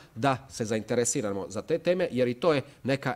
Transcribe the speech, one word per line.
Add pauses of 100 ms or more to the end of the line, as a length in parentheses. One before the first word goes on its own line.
(140)
da
se
zainteresiramo
za
te
teme,
jer
i
to
je (200)
neka